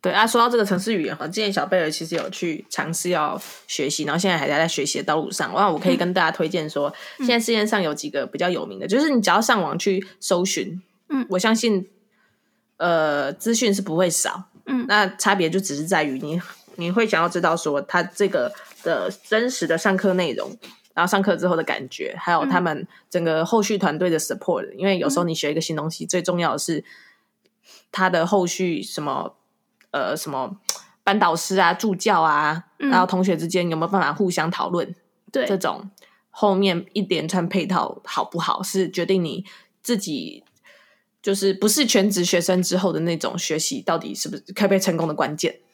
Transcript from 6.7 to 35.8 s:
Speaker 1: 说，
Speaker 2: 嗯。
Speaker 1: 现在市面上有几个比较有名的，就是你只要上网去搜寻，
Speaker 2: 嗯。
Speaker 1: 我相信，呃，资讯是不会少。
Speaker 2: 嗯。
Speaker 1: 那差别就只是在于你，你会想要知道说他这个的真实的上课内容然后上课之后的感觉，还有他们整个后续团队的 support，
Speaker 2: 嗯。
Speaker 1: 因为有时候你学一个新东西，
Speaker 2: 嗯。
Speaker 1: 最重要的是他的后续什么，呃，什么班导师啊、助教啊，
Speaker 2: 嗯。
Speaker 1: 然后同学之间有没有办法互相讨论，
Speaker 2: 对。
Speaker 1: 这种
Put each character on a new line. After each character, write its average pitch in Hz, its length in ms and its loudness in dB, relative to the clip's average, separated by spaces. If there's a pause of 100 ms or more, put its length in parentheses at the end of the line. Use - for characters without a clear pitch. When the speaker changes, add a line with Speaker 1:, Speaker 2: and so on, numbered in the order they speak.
Speaker 1:
说， 143 180 -2 (300)
Speaker 2:
嗯。 262 80 -2
Speaker 1:
现 240 120 4
在 - 0 -
市 233 140 0
面 214 160 2
上 214 140 2
有 156 100 0
几 147 160 -8
个 139 180 -4
比 - 120 -12
较 175 100 2
有 180 160 -2
名 95 140 -12
的， 160 100 -8
就 208 100 2
是 302 120 2
你 254 100 4
只 202 80 2
要 185 100 6
上 226 220 2
网 160 180 -2
去 190 240 0 (160)
搜 180 240 0
寻， 185 380 -4 (300)
Speaker 2:
嗯。 262 180 -2
Speaker 1:
我 185 100 0
相 226 160 4
信， 220 320 0 (920)
呃， 156 520 2
资 220 240 -2
讯 220 200 2
是 196 80 -2
不 170 120 -4
会 180 140 4
少。 - 360 -2 (200)
Speaker 2:
嗯。 254 240 -2
Speaker 1:
那 208 180 4
差 196 280 2
别 170 160 2
就 190 100 0
只 147 160 -6
是 151 80 -4
在 165 180 2
于 135 160 -2
你， 147 220 -4 (360)
你 170 140 -4
会 220 160 2
想 165 160 2
要 170 60 2
知 175 100 -2
道 165 160 2
说 143 280 -2
他 175 200 0
这 190 240 -2
个 123 240 0 (320)
的 139 300 -2 (160)
真 233 220 2
实 196 160 -4
的 160 100 2
上 190 220 2
课 185 160 2
内 175 180 0
容 - 240 -8 (440)
然 175 60 4
后 190 40 0
上 196 120 2
课 196 120 2
之 165 140 0
后 175 80 2
的 160 80 0
感 - 240 -4
觉， - 320 -8
还 175 100 -4
有 160 140 2
他 180 160 2
们 170 260 -2 (220)
整 175 160 -2
个 160 180 2
后 214 200 2
续 202 160 0
团 156 200 0
队 180 120 2
的 160 80 2
support， - 480 -4
Speaker 2:
嗯。 - 100 -18
Speaker 1:
因 170 100 -2
为 190 120 2
有 147 100 0
时 143 100 0
候 175 60 2
你 165 100 0
学 151 160 -2
一 156 40 -2
个 165 80 0
新 160 120 -4
东 151 160 -4
西， - 140 -10
Speaker 2:
嗯。 - 40 -10
Speaker 1:
最 180 120 0
重 175 180 0
要 160 140 0
的 151 60 -4
是 - 260 -4 (1080)
他 185 200 2
的 170 160 4
后 185 200 4
续 175 360 -2
什 - 200 -8
么， 139 320 -4 (580)
呃， 135 220 -2
什 160 160 -8
么 139 280 -6 (440)
班 226 160 4
导 170 160 4
师 185 220 -2
啊、 180 160 6
助 190 240 0
教 190 240 2
啊， 156 440 2 (140)
Speaker 2:
嗯。 277 120 0
Speaker 1:
然 185 100 6
后 180 60 4
同 185 180 2
学 190 100 2
之 160 140 -4
间 175 220 0
有 165 40 0
没 160 60 -2
有 170 80 0
办 196 100 2
法 151 140 2
互 190 180 0
相 165 200 0
讨 - 180 -4
论， 175 260 -2 (380)
Speaker 2:
对。 262 140 0
Speaker 1:
这 196 100 0
种 180 340 -4 (380)